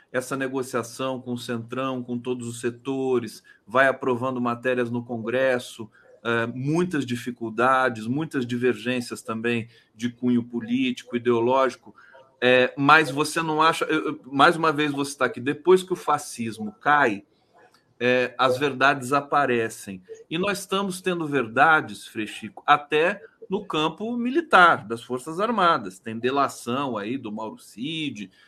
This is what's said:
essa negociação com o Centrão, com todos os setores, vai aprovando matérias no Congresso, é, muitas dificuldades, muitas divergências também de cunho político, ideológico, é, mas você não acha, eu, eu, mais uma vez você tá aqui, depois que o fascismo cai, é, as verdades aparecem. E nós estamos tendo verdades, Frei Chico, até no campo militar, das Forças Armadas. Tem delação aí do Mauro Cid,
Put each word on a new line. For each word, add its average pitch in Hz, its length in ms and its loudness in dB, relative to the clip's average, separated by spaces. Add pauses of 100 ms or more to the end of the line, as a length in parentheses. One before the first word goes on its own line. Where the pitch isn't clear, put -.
(120)
essa 127 240 -4
negociação 131 840 -4
com 123 120 -8
o 120 60 -4
Centrão, 127 640 -6
com 120 160 -6
todos 123 280 -6
os 117 140 -10
setores, 127 840 -2 (240)
vai 127 200 4
aprovando 127 540 0
matérias 120 500 0
no 120 120 -4
Congresso, 120 880 -2 (320)
é, 117 240 0
muitas 143 600 -2
dificuldades, 120 1000 0
muitas 143 380 -2
divergências 120 760 -2
também 113 460 -4 (260)
de 117 160 -4
cunho 120 320 0
político, 120 760 -4
ideológico, 120 800 0 (460)
é, 127 360 6
mas 147 340 6
você 147 300 -2
não 156 220 0
acha, 160 240 2
eu, 156 220 0
eu, 147 180 -6
mais 139 300 6
uma 160 140 2
vez 147 220 0
você 139 240 -4
tá 131 80 0
aqui, 120 160 -2
depois 151 420 4
que 185 120 -4
o - 20 -8
fascismo 113 840 -4
cai, 139 460 2 (760)
é, 123 380 0
as 127 220 2
verdades 135 560 0
aparecem. 123 880 0 (260)
E 156 80 -6
nós 190 220 -2
estamos 190 420 -4
tendo 175 260 -2
verdades, 135 800 2
Frei 110 200 -6
Chico, - 400 -14
até 151 560 2 (260)
no 196 180 -4
campo 160 500 -2
militar, 214 720 4
das 117 160 -6
Forças 156 360 -8
Armadas. 175 600 0
Tem 113 200 -10
delação 127 800 -2
aí 107 220 -6
do 110 120 -10
Mauro 107 280 -10
Cid, 123 720 -10 (180)